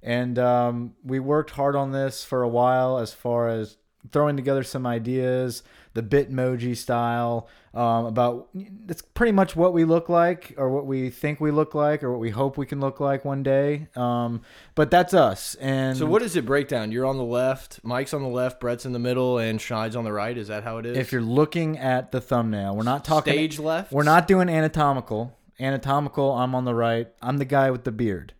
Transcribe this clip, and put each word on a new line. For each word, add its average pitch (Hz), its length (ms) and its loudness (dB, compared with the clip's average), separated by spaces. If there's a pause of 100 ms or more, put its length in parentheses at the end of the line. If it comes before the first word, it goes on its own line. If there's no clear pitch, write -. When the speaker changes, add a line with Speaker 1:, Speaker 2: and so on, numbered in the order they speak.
Speaker 1:
And, 123 360 -2
um, 120 640 0
we 131 160 -4
worked 147 340 0
hard 143 240 0
on 135 160 -2
this 135 340 -4
for 127 160 -2
a 123 60 2
while 127 500 2
as 113 160 -6
far 120 340 -2
as 113 300 -4 (340)
throwing 147 240 2
together 135 260 0
some 127 240 -6
ideas, 127 760 -2 (320)
the 113 80 -4
Bitmoji 127 720 0
style, 120 720 -2 (240)
um, 117 320 0
about, 120 460 0 (340)
that's 175 160 -10
pretty - 320 0
much 190 240 4
what 175 160 4
we 165 120 4
look 165 260 2
like 170 480 2
or 135 100 0
what 139 160 0
we 131 240 -2
think 147 320 -4
we 151 100 0
look 151 240 2
like 147 280 2
or 127 100 -2
what 123 80 -2
we 113 80 -2
hope 131 300 -2
we 139 80 -4
can 147 140 -6
look 135 200 -2
like 139 240 0
one 139 180 -4
day. 143 540 0
Um, 120 460 -2 (320)
but 151 160 2
that's 180 240 4
us. 123 400 4
And 135 420 -2
Speaker 2:
So 147 80 -2
what 175 160 4
does 208 160 -4
it 143 80 0
break 139 240 0
down? 110 240 -4
You're 123 140 -2
on 135 100 0
the 131 80 -4
left, 127 580 -2
Mike's 123 300 -4
on 151 80 -4
the 135 80 -6
left, 127 320 -4
Brett's 120 240 -4
in 127 80 -6
the 123 60 -4
middle, 123 400 0
and 113 200 -2
Schneid's 113 380 -4
on 117 80 -4
the 107 80 -4
right. 107 240 -4
Is 104 120 -10
that 104 160 -8
how 113 120 -8
it 113 80 -10
is? 120 140 -4
Speaker 1:
If 127 120 -4
you're 127 120 -2
looking 151 560 0
at 127 340 -2
the 131 80 -2
thumbnail, 107 560 -2
we're 107 60 -2
not 131 240 -2
talking 151 260 2
Speaker 2:
Stage 151 260 0
left? 160 320 -4
Speaker 1:
We're 139 120 2
not 160 260 4
doing 185 220 4
anatomical. 143 840 0 (240)
Anatomical, 139 720 0
I'm 127 220 0
on 127 120 0
the 120 80 0
right. 117 340 0 (140)
I'm 131 160 -2
the 139 80 -2
guy 135 240 4
with 127 140 -4
the 120 80 -2
beard. 107 480 -2